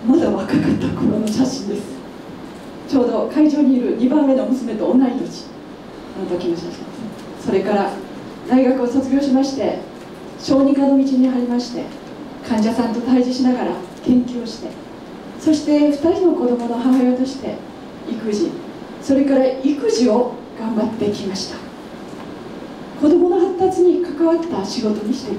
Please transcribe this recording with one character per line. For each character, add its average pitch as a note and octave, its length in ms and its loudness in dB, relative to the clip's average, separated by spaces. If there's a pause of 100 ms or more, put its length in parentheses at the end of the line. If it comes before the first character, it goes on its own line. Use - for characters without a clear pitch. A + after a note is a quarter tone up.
ま C4+ 120 6
だ A3 120 2
若 G3 160 -2
か - 100 -2
っ - 40 4 (140)
た B2 160 0
頃 G#3+ 320 0
の A3 40 -2
写 B3 200 2
真 - 240 -6
で G3+ 80 -4
す。 - 60 -8 (1040)
ち C4+ 80 2
ょ A#3+ 80 4
う - 20 2
ど G#3+ 260 0
会 D4+ 160 6
場 D4 120 2
に B3+ 160 6
い - 20 4
る F#3 160 0
二 B3+ 140 2
番 D4 180 4
目 C4 80 6
の A3+ 100 2
娘 A3+ 300 -2
と - 120 0
同 - 80 2
い - 20 8
年 - 20 8
の B3+ 160 2 (1120)
時 E3+ 200 -2
の - 80 0
写 - 60 -8
真 - 60 -8
で - 60 -12 (640)
す。 - 60 -14
そ A#3 80 0
れ F#3+ 80 2
か G#3 120 0
ら G3+ 180 0 (580)
大 C4 120 6
学 B3+ 220 4
を - 20 2
卒 C4+ 240 0
業 C#4 120 2
し C4+ 100 0
ま C4+ 100 4
し - 140 -2
て、 - 240 -2 (580)
小 C4+ 300 4
児 C#4 80 4
科 C#4 60 2
の C#4 160 6
道 - 0 -
に C4 320 4
入 B3 140 0
り A#3+ 40 -2
ま A#3+ 100 0
し A#3+ 160 -4
て、 - 120 -6 (600)
患 A3 160 2
者 A3+ 120 2
さ A3+ 180 0
ん - 20 -2
と A#3+ 60 -2
対 B3 240 4
峙 B3 80 0
し C4 120 0
な B3+ 100 4
が G#3+ 100 0
ら F3 80 -2 (340)
研 B3 200 4
究 A#3 180 -6
を - 20 -8
し - 160 -10
て、 - 60 -10 (720)
そ D#4 140 2
し - 120 0
て D4 260 4
二 - 20 0
人 E4 160 2 (180)
の C#4 60 6
子 B3 140 0
供 A#3+ 200 0
の A#3 100 -2
母 B3+ 240 4
親 B3 140 4
と C4 100 0
し - 160 -8
て - 140 -6 (560)
育 A3 220 -4
児、 D4+ 180 0 (500)
そ C4+ 140 2
れ C#4 80 4
か C4+ 160 4
ら C4 80 4
育 B3+ 420 0
児 A3+ 200 4
を A#3+ 240 2 (260)
頑 A3 160 -4
張 G#3+ 80 0
っ G#3 120 -2
て G#3 100 -2
き G3+ 180 -2
ま F#3+ 100 -4
し - 200 -8
た。 - 40 -12 (1400)
子 D4 80 4
供 F4 220 6
の F#4+ 100 2
発 - 180 0
達 F4 240 2
に F4 220 6
関 - 240 0
わ E4 80 4
っ - 40 0
た G3+ 260 -4
仕 A3+ 160 -4
事 G#3 240 -2
に A#3+ 80 -2
し - 120 -6
て G#3 140 -6